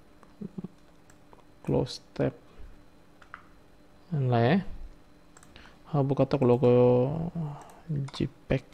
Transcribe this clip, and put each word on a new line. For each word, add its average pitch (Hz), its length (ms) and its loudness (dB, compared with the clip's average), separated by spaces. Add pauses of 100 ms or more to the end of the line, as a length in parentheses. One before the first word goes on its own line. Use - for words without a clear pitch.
(1600)
Close 139 480 -4
tab. 135 240 -4 (1800)
Ini 135 160 -2
lah 117 160 2
ya. 156 160 4 (1400)
How 139 80 2
buka 135 240 0
tok 139 160 0
logo 123 320 4 (1400)
J - 160 -4
peg - 460 -6